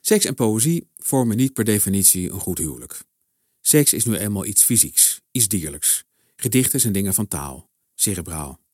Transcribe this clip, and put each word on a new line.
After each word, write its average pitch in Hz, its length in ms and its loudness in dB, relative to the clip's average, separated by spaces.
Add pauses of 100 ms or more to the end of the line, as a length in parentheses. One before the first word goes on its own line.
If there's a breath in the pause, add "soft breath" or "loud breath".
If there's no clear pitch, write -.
Seks 208 240 4
en 143 100 -2
poëzie 127 600 0
vormen 120 400 0
niet 131 160 2
per 113 120 -2
definitie 98 640 2
een 92 100 -10
goed 90 180 -4
huwelijk. 65 460 -10 (560)
Seks - 320 4
is 113 120 0
nu 113 120 0
eenmaal 101 280 -4
iets - 200 2
fysieks, - 560 2 (100)
iets 120 180 0
dierlijks. 78 560 -4 (320)
Gedichten 127 440 0
zijn 113 120 0
dingen 98 220 -2
van 107 140 -2
taal, 71 420 -10 (240)
cerebraal. 82 640 -6 (140)